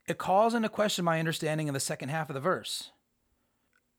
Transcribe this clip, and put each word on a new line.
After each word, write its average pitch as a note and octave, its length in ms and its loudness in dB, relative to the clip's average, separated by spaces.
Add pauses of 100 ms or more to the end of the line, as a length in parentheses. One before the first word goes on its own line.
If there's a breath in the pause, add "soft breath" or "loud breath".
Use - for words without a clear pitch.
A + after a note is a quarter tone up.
it - 120 -4
calls G#3+ 360 4
into A3+ 140 2
question G3+ 380 0
my D#3+ 140 2
understanding D#3 500 -2
of C#3 40 -2
the C3+ 60 -2
second C#3+ 300 -6
half D3+ 200 -4
of D3+ 40 -8
the C3+ 80 -6
verse. C#3 500 -4 (1080)